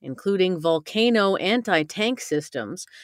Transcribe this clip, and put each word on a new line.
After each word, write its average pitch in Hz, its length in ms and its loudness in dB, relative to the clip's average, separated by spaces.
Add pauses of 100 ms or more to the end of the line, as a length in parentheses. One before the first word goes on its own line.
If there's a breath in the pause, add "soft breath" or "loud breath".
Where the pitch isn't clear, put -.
including 185 580 0
Volcano 196 800 2
anti-tank 208 840 0
systems, 147 640 -6 (180 loud breath)